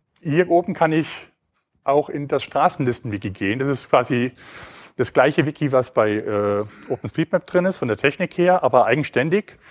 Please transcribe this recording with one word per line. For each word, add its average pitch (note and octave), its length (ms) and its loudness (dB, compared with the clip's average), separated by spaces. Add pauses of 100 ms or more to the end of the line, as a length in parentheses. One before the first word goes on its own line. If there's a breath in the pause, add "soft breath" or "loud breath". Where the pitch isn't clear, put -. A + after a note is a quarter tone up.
(220)
hier E3+ 300 0
oben F3 240 2
kann D#3 180 2
ich - 360 -4 (560)
auch C#3+ 240 0
in C#3+ 200 -8
das C#3 160 -2
Straßenlisten-Wiki B2 880 -2
gehen. G2 280 -4
Das C3+ 80 -4
ist C#3 240 -4
quasi B2 420 2 (640 loud breath)
das - 160 -2
gleiche C#3+ 340 4
Wiki, D3 260 -2
was B2+ 200 0
bei, G#2+ 200 2
äh, G#2 520 -2 (240)
OpenStreetMap - 560 -4
drin F3+ 200 0
ist, F#3+ 140 -2
von B2+ 100 -4
der G#2+ 80 -2
Technik - 420 -2
her, F3+ 240 4
aber B2 240 4
eigenständig. D3+ 720 -2 (120 loud breath)